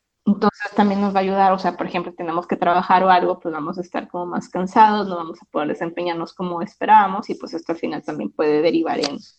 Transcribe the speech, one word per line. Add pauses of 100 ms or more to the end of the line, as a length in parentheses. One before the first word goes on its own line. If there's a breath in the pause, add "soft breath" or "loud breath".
(240)
Entonces
también
nos
va
a
ayudar,
o
sea,
por
ejemplo,
tenemos
que
trabajar
o
algo,
pues
vamos
a
estar
como
más
cansados,
no
vamos
a
poder
desempeñarnos
como
esperábamos
y
pues
esto
al
final
también
puede
derivar
en, (200)